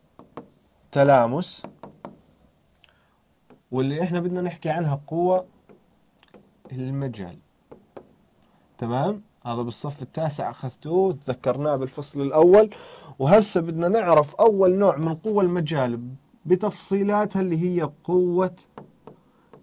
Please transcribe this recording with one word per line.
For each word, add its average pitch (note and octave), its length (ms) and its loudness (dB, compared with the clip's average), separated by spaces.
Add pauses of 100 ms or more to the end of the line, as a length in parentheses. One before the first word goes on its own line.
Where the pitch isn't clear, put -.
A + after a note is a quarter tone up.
(920)
تلامس، C#3 720 4 (2000)
واللي C#3 320 -2
إحنا F3 160 -2
بدنا F3+ 220 -4
نحكي E3+ 280 -6
عنها D3+ 380 -2
قوة F3+ 380 0 (1300)
المجال، B2+ 640 -8 (1400)
تمام؟ D3 440 -4 (240)
هذا A#2+ 160 -6
بالصف C#3 400 -10
التاسع C#3+ 500 -6
أخذتوه، E3+ 640 -2
تذكرناه C3+ 640 -4
بالفصل C#3 460 -8
الأول، F3 480 6 (500)
وهسه F3+ 420 4
بدنا E3 260 -4
نعرف F3 480 2
أول F#3+ 380 4
نوع G3 240 2
من D#3+ 180 -2
قوى G#3 280 0
المجال D3 560 0 (460)
بتفصيلاتها G3+ 960 -2
اللي F3 200 -2
هي F3 280 -2 (140)
قوة F3+ 520 0 (1080)